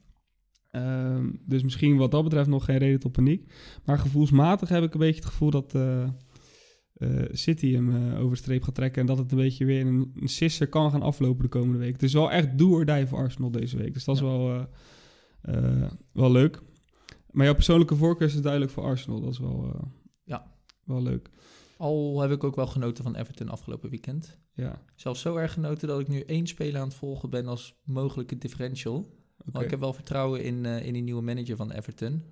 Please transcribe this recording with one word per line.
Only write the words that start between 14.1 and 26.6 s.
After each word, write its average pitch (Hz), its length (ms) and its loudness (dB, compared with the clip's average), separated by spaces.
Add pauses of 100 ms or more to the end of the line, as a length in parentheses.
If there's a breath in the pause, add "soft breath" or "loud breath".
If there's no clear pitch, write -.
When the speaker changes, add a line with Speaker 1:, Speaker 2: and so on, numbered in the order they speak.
Speaker 1:
is 139 60 0
Speaker 2:
Ja. 135 60 0
Speaker 1:
wel, 127 220 0 (880 soft breath)
eh, 127 420 0
eh, - 80 -4 (220)
wel 131 180 4
leuk. 127 320 4 (680 loud breath)
Maar 139 140 4
jouw 143 100 6
persoonlijke 165 420 6
voorkeur 165 320 2
is 147 140 0
duidelijk 139 300 0
voor - 120 -8
Arsenal. 127 360 -4
Dat 127 120 -6
is 123 60 -8
wel, 127 360 -6
eh, - 80 -8 (420)
Speaker 2:
Ja. - 280 -12 (320)
Speaker 1:
wel 127 180 -4
leuk. 123 280 -4 (460 soft breath)
Speaker 2:
Al 147 440 -2
heb 139 100 2
ik 143 140 0
ook 139 120 -2
wel 127 100 0
genoten 123 380 -4
van 117 120 -6
Everton 110 320 -10
afgelopen - 420 -12
weekend. 139 480 -12 (160)
Speaker 1:
Ja. - 280 -10 (140)
Speaker 2:
Zelfs 127 240 -8
zo 170 160 -4
erg 160 160 -4
genoten 151 360 -4
dat 143 120 -4
ik 139 80 -6
nu 139 120 -4
één 160 260 -4
speler 147 340 -6